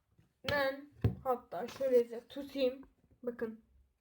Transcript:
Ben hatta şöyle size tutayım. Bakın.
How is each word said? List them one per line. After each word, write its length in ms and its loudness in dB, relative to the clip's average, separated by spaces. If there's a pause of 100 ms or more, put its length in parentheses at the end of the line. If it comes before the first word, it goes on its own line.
(500)
Ben 360 2 (380)
hatta 420 -2
şöyle 360 4
size 260 -8
tutayım. 540 -2 (400)
Bakın. 380 -6 (400)